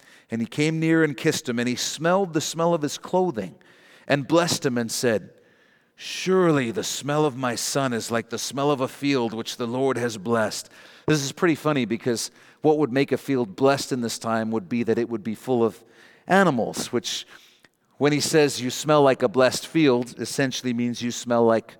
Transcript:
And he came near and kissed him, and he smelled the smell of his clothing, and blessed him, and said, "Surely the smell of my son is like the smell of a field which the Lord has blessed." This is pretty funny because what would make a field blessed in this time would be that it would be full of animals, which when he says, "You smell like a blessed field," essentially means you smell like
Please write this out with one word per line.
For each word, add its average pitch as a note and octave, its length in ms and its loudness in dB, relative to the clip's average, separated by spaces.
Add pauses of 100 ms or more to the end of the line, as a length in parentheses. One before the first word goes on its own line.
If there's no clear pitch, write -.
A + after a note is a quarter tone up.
(300)
And A2+ 120 -2
he A2 40 -2
came D#3 320 0
near D#3+ 240 4
and D3 140 0
kissed D#3 320 -2
him, A#2+ 100 -2
and A#2+ 100 0
he A#2+ 80 -2
smelled F3 580 -2
the D#3 80 0
smell E3+ 320 0
of D#3 80 -2
his C#3+ 160 -6
clothing, B2+ 560 -4 (520)
and C3+ 220 0
blessed E3 380 2
him, B2 100 0
and A#2 160 -4
said, A2 380 0 (640)
"Surely E3 760 0
the G#2 140 -6
smell D3 400 -2
of B2+ 140 -2
my B2 160 -4
son C3 400 -2
is A2 160 -6
like A#2 180 -2
the A#2 80 -8
smell C#3 340 -2
of C3 120 0
a B2+ 60 -2
field C3 440 -2
which A2 240 -2
the B2 100 -4
Lord B2+ 300 0
has A2+ 220 -4
blessed." A2 500 -2 (380)
This D3+ 180 2
is C3+ 80 -8
pretty E3+ 220 2
funny C#3 320 0
because A2+ 440 -4 (300)
what D3+ 160 4
would C#3+ 160 0
make C3+ 200 2
a B2 40 0
field B2 400 -2
blessed C#3 360 2
in B2 100 -4
this A2+ 160 -6
time A2+ 320 -2
would G#2+ 180 -4
be A#2+ 140 -2
that A2 160 2
it A#2 100 -2
would A2 160 -6
be A2 100 -4
full A#2+ 300 0
of G#2+ 180 -2 (460)
animals, D3 640 2
which - 340 -4 (720)
when C#3+ 160 2
he C#3+ 80 0
says, C#3+ 400 2
"You B2 80 -4
smell D3 320 2
like C3+ 220 4
a B2 60 2
blessed A#2+ 380 2
field," B2 520 2
essentially B2+ 560 -4
means A#2+ 260 -4
you A#2+ 120 -4
smell A#2 340 2
like A2+ 340 0